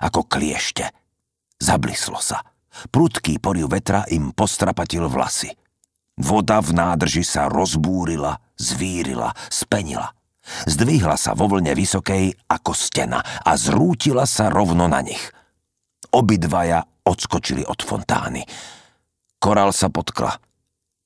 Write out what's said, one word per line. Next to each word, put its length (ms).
ako 260
kliešte. 640
Zablislo 580
sa. 220
Prudký 480
poriv 320
vetra 400
im 220
postrapatil 760
vlasy. 460
Voda 480
v 100
nádrži 540
sa 240
rozbúrila, 880
zvírila, 800
spenila. 640
Zdvihla 540
sa 160
vo 160
vlne 240
vysokej 580
ako 240
stena 480
a 380
zrútila 640
sa 240
rovno 420
na 140
nich. 180
Obidvaja 720
odskočili 640
od 160
fontány. 640
Korál 380
sa 160
potkla. 480